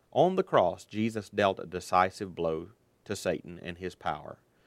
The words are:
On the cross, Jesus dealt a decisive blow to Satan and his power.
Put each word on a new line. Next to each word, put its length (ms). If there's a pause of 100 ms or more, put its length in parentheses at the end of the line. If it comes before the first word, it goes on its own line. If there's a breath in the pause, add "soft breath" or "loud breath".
(100)
On 240
the 80
cross, 420
Jesus 460
dealt 300
a 60
decisive 680
blow 360 (340)
to 100
Satan 480
and 160
his 160
power. 440 (280 soft breath)